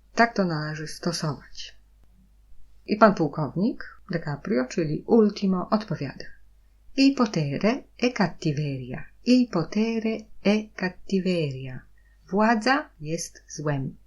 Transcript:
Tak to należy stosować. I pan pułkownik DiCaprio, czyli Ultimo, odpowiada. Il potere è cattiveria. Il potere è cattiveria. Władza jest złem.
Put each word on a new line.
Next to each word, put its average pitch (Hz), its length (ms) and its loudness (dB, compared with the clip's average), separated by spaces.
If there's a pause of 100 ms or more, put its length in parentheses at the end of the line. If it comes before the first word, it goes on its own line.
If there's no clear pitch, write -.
(140)
Tak 226 200 4
to 196 100 0
należy 151 420 -4
stosować. - 920 -6 (1080)
I 208 100 -2
pan 214 180 8
pułkownik 160 840 -2 (120)
DiCaprio, 170 520 -2
czyli 160 420 -4
Ultimo, 202 640 4
odpowiada. 160 540 -4 (720)
Il 277 180 6
potere 214 720 0 (120)
è 247 160 0
cattiveria. 139 920 -2 (200)
Il 247 240 6
potere 220 720 0 (240)
è 214 340 2
cattiveria. 165 1040 -2 (500)
Władza 233 600 2 (100)
jest 156 480 -8
złem. 143 480 -4 (100)